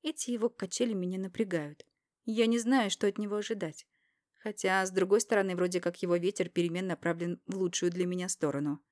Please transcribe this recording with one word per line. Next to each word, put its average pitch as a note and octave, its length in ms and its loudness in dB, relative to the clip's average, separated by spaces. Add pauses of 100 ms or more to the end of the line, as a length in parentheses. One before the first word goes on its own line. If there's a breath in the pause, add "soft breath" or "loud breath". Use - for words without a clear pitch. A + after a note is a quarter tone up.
Эти D4+ 300 -6
его A#3 180 0
качели A3+ 440 -2
меня F#3 260 -2
напрягают. F3+ 640 -4 (400)
Я A3+ 220 2
не A#3 100 4
знаю, A#3 320 4
что - 160 -2
от G3+ 140 0
него G#3 160 -4
ожидать. G3+ 500 -6 (540)
Хотя, F#3+ 440 0
с F#3 60 -2
другой F#3+ 320 4
стороны, G3 340 2
вроде F3+ 240 0
как F3 220 -2
его F3 140 2
ветер F3 340 0
перемен F3 380 0
направлен F3 580 -2
в F#3+ 120 -4
лучшую F3+ 340 0
для F3 160 0
меня F3+ 200 -2
сторону. C#3+ 640 -2